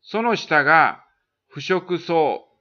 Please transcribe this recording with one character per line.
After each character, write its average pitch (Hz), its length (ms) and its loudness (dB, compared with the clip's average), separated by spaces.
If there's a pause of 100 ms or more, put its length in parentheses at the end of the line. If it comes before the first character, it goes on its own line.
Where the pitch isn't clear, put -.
そ 220 200 -6
の 233 120 0
下 151 300 0
が 151 400 2 (420)
腐 - 140 -18
食 180 380 -4
層 160 460 -2 (160)